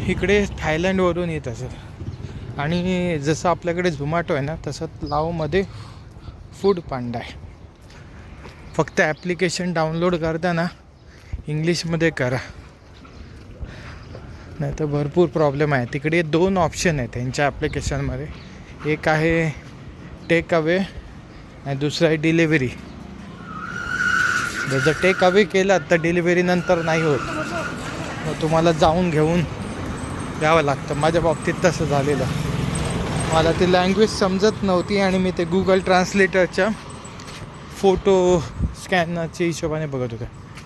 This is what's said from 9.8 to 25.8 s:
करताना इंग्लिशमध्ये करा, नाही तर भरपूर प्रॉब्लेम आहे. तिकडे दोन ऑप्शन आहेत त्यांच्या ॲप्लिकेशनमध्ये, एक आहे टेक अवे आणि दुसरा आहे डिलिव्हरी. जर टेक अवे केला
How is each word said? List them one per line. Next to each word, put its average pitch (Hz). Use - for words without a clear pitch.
करताना 165
इंग्लिशमध्ये 165
करा, 127
नाही 143
तर 156
भरपूर 147
प्रॉब्लेम 147
आहे. 123
तिकडे 156
दोन 170
ऑप्शन 160
आहेत 120
त्यांच्या 127
ॲप्लिकेशनमध्ये, 139
एक 151
आहे 160
टेक 170
अवे 165
आणि -
दुसरा 147
आहे 160
डिलिव्हरी. 160
जर 135
टेक 185
अवे 185
केला 190